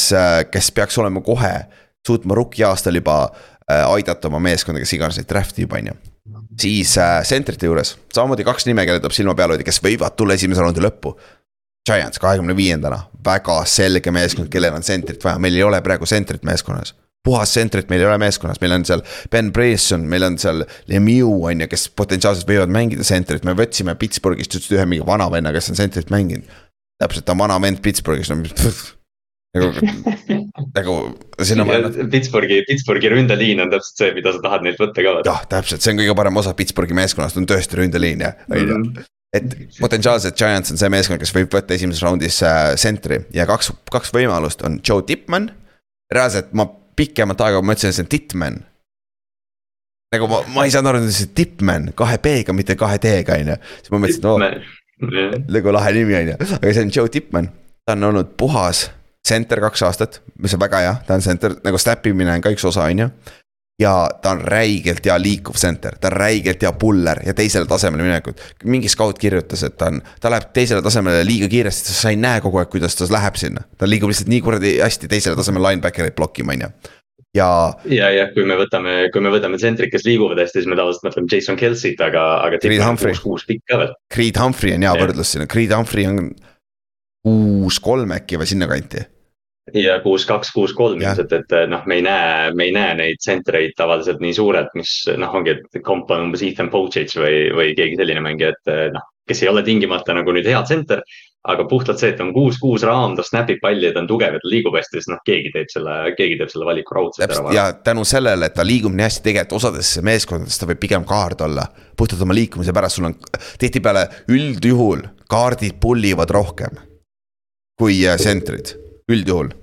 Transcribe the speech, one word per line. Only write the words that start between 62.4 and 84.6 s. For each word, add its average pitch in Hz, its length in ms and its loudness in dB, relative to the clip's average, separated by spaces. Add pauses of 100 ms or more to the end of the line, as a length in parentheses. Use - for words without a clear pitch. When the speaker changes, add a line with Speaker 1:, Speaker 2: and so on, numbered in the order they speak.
Speaker 1:
ka 107 80 2
üks 104 160 -2
osa, 90 240 2
on 92 100 0
ju. 117 100 0 (680)
Ja 104 120 4 (300)
ta 95 140 0
on 78 100 -6
räigelt 98 600 0
hea 90 120 4
liikuv 98 400 -2
center, 80 400 -2
ta 95 120 0
on 90 80 -2
räigelt 98 440 0
hea 92 160 2
puller 92 480 2
ja 98 80 -2
teisele 95 320 0
tasemele 85 380 0
minekut. 87 380 -2 (220)
Mingi 120 260 0
scout 107 300 0
kirjutas, 92 440 -2
et - 140 -6
ta 82 120 -2
on, 71 120 -4 (200)
ta 117 80 0
läheb 117 240 -2
teisele 117 320 2
tasemele 95 400 2
liiga 104 240 2
kiiresti, 107 400 0
sest - 140 -2
sa 110 100 2
ei 104 80 0
näe 117 200 0
kogu 95 200 0
aeg, 87 80 -2
kuidas 85 280 -2
ta 87 120 -2
läheb 101 320 0
sinna. - 220 -6 (140)
Ta 95 120 0
liigub 104 220 2
lihtsalt 95 180 -2
nii 120 160 4
kuradi 101 360 2
hästi - 280 -2
teisele 101 300 0
tasemele 95 320 2
linebackerit 85 460 -2
blokkima, 73 360 -4
on 60 140 -4
ju. - 20 -12 (640)
Ja 95 120 4 (380)
Speaker 2:
Ja, 98 260 4
ja 98 220 2
kui 101 120 2
me 95 140 2
võtame, 92 360 0 (180)
kui 101 100 2
me 98 100 2
võtame 95 240 0
tsentrid, 110 360 0
kes - 120 0
liiguvad 104 380 2
hästi, 87 160 -2
siis 87 100 -2
me 90 80 0
tavaliselt 90 300 -2
mõtleme 90 240 -2
Jason 95 260 0
Kelce't, 101 480 -2
aga, 80 200 2 (160)
aga 85 180 0
Speaker 1:
Creed 107 160 2
Speaker 2:
tip 101 80 4
on 117 60 4
Speaker 1:
Humphrey. 110 260 0
Speaker 2:
kuus - 80 -10
kuus 95 240 -6
pikk 113 240 -4
ka 123 100 2
veel. 123 120 -2 (200)
Speaker 1:
Creed 117 280 0
Humphrey 120 340 0